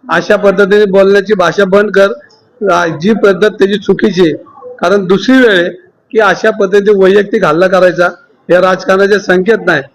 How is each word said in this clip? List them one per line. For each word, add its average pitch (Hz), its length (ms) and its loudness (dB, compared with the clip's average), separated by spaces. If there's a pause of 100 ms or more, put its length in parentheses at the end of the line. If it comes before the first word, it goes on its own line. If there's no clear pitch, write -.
(100)
अशा 175 260 0
पद्धतीने 196 480 2
बोलण्याची 196 500 2
भाषा 175 300 0
बंद 202 260 0
कर, 196 220 2 (580)
आ, 175 160 0 (140)
जी 202 140 0
पद्धत 202 360 0
त्याची 202 280 -2
चुकीची 196 440 -2
आहे. 156 280 -4 (280)
कारण 190 280 0
दुसरी 196 300 2
वेळ 247 140 4
आहे 180 180 0 (440)
की 214 80 0
अशा 208 300 0
पद्धतीने 202 480 0
वैयक्तिक 196 460 0
हल्ला 165 220 0
करायचा, 180 420 0 (400)
या 175 120 2
राजकारणाचे 190 600 0
संकेत 185 460 -2
नाही. 156 160 -2 (120)